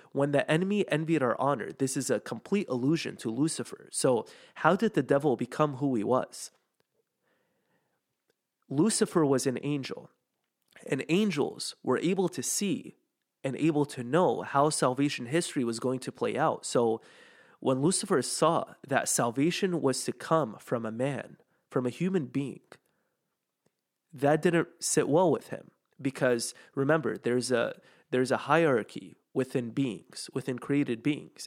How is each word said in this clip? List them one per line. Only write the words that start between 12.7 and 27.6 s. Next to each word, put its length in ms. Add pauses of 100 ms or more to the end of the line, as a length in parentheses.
and 120
able 280
to 200
know 380
how 280
salvation 560
history 380
was 160
going 180
to 140
play 260
out. 260
So 380 (560)
when 240
Lucifer 400
saw 520 (120)
that 240
salvation 720
was 220
to 80
come 460
from 280
a 60
man, 440 (320)
from 160
a 60
human 360
being, 360 (1500)
that 280
didn't 280 (100)
sit 300
well 220
with 180
him. 240 (280)
Because 540 (200)
remember, 440
there's 320
a, 280 (320)